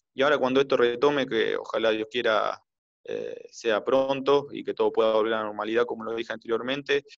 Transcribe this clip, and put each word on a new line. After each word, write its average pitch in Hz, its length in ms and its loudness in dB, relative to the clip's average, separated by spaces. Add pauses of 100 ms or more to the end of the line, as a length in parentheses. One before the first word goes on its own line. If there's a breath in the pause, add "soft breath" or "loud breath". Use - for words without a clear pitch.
(140)
Y 127 60 -6
ahora 143 160 4
cuando 127 240 2
esto 143 160 2
retome, 120 500 2
que 104 300 0
ojalá 110 340 -2
Dios 110 200 -2
quiera, 107 520 0 (400)
eh, 55 480 -10
sea 104 320 -2
pronto 135 720 2
y 110 100 -8
que 101 120 -6
todo 107 180 0
pueda 110 220 2
volver 110 180 2
a 110 60 -2
la 107 60 -4
normalidad, 107 420 -2
como 113 180 -8
lo 113 100 -6
dije 113 200 -8
anteriormente, 135 720 -4 (160)